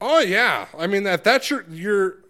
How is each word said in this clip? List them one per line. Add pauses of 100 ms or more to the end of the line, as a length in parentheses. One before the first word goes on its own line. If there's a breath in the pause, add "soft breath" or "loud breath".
Oh,
yeah. (140)
I
mean,
if
that's
your,
your,